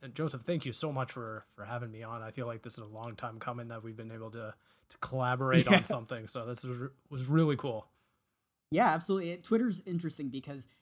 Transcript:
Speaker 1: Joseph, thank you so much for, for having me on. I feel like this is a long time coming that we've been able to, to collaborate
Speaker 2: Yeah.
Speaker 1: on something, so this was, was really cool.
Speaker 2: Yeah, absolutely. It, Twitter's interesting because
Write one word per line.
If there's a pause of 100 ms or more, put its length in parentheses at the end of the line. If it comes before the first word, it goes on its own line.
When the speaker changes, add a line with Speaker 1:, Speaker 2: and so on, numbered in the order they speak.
(120)
Speaker 1:
Joseph,
thank
you
so
much
for, (100)
for
having
me
on.
I
feel
like
this
is
a
long
time
coming
that
we've
been
able
to, (360)
to
collaborate
Speaker 2:
Yeah.
Speaker 1:
on
something,
so
this
was, (340)
was
really
cool. (840)
Speaker 2:
Yeah,
absolutely.
It,
Twitter's
interesting
because (160)